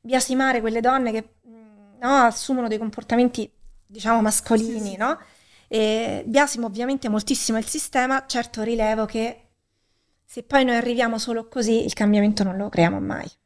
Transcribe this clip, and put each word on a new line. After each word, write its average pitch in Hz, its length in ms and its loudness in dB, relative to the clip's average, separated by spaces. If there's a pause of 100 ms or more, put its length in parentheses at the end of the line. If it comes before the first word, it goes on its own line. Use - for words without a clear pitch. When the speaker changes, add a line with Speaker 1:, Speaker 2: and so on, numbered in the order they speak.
Speaker 1:
biasimare 254 600 0
quelle 226 200 -2
donne 247 320 2
che, 220 160 -6 (200)
mm, 220 520 -20
no, 254 140 2
assumono 240 540 2
dei 214 100 -2
comportamenti, 233 720 0 (360)
diciamo, 220 360 0
mascolini, 220 580 2
Speaker 2:
Sì, 208 100 -6
sì. 190 60 -10
Speaker 1:
no? 254 220 -2 (500)
E 220 580 -2
biasimo 240 400 2
ovviamente 240 420 -4
moltissimo 214 500 0
il 220 80 -4
sistema, 269 600 -2
certo 240 360 -6
rilevo 220 440 0
che 226 420 -6 (760)
se - 180 -16
poi 269 220 2
noi 247 120 2
arriviamo 233 420 0
solo 226 300 -6
così, 226 360 0
il - 100 -4
cambiamento 208 500 2
non 185 120 -4
lo 202 120 -6
creiamo 185 320 2
mai. 190 300 -8 (160)